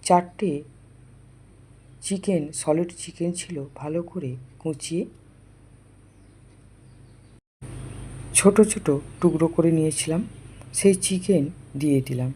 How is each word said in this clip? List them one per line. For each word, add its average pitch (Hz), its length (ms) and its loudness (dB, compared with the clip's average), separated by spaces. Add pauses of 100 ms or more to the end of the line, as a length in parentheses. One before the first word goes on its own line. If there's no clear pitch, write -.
চারটে 175 600 2 (1400)
চিকেন, 185 500 -2
সলিড 165 460 0
চিকেন 170 340 -4
ছিল, 170 340 -8 (100)
ভালো 156 280 -6
করে 143 320 -8 (240)
কুচিয়ে 165 460 -4 (3250)
ছোট 202 280 6
ছোট 208 300 2 (300)
টুকরো 165 260 4
করে 165 240 4
নিয়েছিলাম, 160 520 0 (500)
সেই 196 220 4
চিকেন 185 540 0 (280)
দিয়ে 139 240 2
দিলাম। 131 340 -4